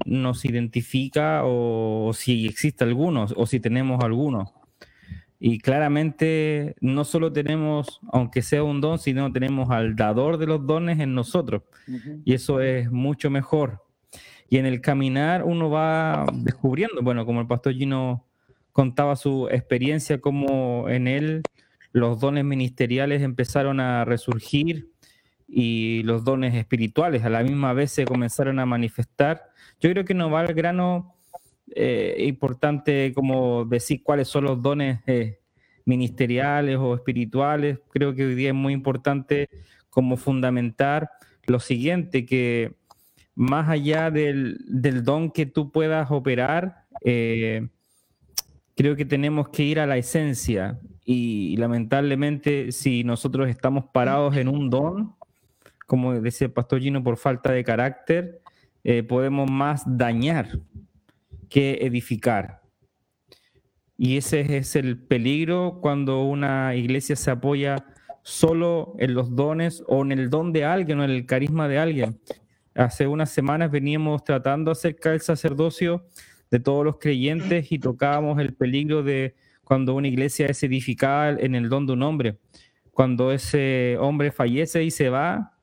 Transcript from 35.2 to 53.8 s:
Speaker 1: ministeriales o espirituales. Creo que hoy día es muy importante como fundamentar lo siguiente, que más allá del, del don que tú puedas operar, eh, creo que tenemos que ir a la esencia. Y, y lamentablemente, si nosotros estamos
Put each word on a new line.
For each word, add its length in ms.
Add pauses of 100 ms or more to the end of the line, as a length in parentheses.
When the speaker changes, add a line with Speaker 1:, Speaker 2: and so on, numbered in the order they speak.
Speaker 1:
ministeriales 920
o 180
espirituales. 840 (100)
Creo 240
que 120
hoy 100
día 140
es 60
muy 180
importante 760 (400)
como 280
fundamentar 920 (380)
lo 120
siguiente, 640
que 500 (580)
más 360
allá 420
del, 560
del 360
don 280
que 140
tú 260
puedas 400
operar, 760 (180)
eh, 640 (1080)
creo 200
que 100
tenemos 440
que 140
ir 160
a 60
la 120
esencia. 840 (260)
Y, 480
y 40
lamentablemente, 1120
si 320
nosotros 440
estamos 460